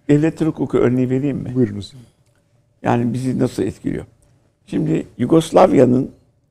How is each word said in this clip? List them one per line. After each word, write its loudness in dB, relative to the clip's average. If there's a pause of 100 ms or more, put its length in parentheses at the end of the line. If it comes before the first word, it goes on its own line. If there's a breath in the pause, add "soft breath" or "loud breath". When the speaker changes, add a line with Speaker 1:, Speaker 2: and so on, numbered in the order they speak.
Speaker 1:
devletler 2
hukuku -2
örneği 2
vereyim -2
mi? -8
Speaker 2:
Buyurunuz. -2 (880)
Speaker 1:
Yani 0
bizi -4
nasıl -2
etkiliyor? -6 (600)
Şimdi -4 (120)
Yugoslavya'nın 2 (400)